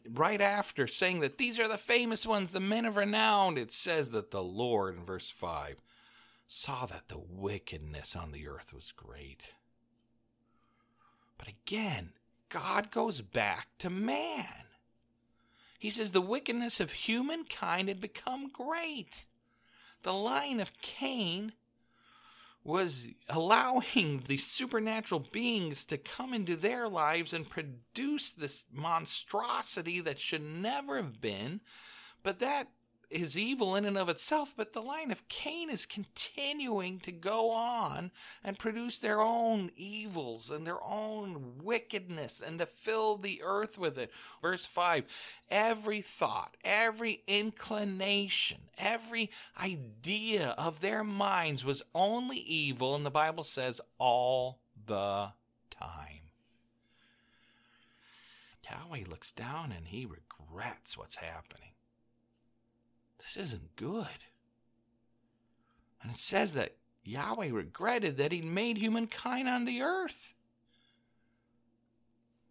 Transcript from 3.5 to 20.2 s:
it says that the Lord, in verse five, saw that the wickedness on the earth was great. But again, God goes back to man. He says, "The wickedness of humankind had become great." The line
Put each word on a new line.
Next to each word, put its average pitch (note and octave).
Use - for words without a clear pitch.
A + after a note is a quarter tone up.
it A#2+
says D#3
that A2
the G2
Lord, G2
in F2
verse F#2
five, D2+
saw B2+
that F#2
the -
wickedness F2
on D#2+
the D2
earth C2+
was -
great. -
But -
again, E3
God G3+
goes A3+
back G#2
to F#3
man. B3+
He G#3+
says, G#3+
"The F#3
wickedness A#3
of E3
humankind A#3
had G3
become B3+
great." D4+
The F#3
line B3+